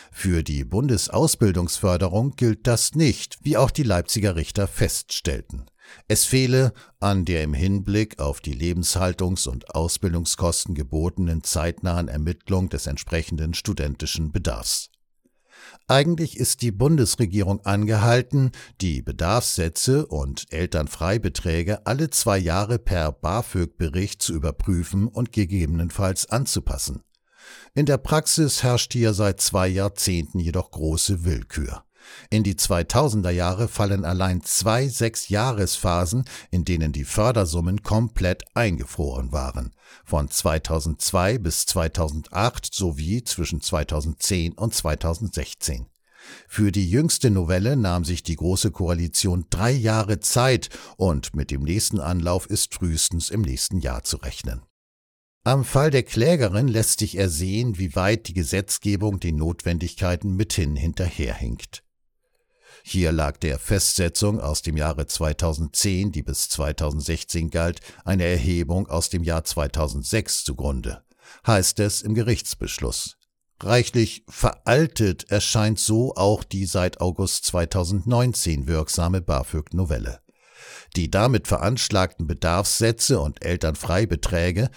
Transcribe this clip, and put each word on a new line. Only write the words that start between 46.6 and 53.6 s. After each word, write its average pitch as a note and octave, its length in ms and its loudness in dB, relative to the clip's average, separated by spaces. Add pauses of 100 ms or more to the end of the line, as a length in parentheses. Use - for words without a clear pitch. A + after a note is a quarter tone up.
die G2 160 2
jüngste C3+ 420 4
Novelle F#2 460 2
nahm F2+ 280 2
sich E2+ 180 -2
die D#2+ 140 -4
Große F#2 340 0
Koalition F2 800 0
drei G#2 220 2
Jahre A2 480 2
Zeit B2 500 2 (260)
und E2 380 0
mit C#2+ 160 -2
dem C#2 120 -2
nächsten F#2+ 380 0
Anlauf F2 460 0
ist - 280 -4
frühestens E2 560 -2
im G#2+ 120 -2
nächsten C#2 360 -2